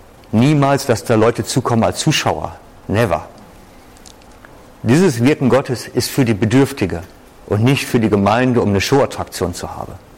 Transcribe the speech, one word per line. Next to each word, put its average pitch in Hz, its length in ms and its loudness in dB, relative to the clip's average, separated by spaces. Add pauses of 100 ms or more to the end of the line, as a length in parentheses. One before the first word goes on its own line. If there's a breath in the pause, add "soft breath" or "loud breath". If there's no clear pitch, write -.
(320)
Niemals, 139 540 2
dass 113 180 0
da 120 100 0
Leute 110 300 2
zukommen 117 400 0
als 92 160 -2
Zuschauer. 85 560 -2 (320)
Never. 95 400 0 (1500)
Dieses 127 400 2
Wirken 143 260 2
Gottes 123 400 0
ist - 200 -4
für - 160 0
die 113 100 2
Bedürftige 101 680 0 (440)
und 104 180 0
nicht 135 220 0
für - 120 0
die 113 100 2
Gemeinde, 110 540 2
um 92 60 0
eine 98 120 0
Showattraktion 95 720 -2
zu - 220 -12
haben. - 180 -12 (260)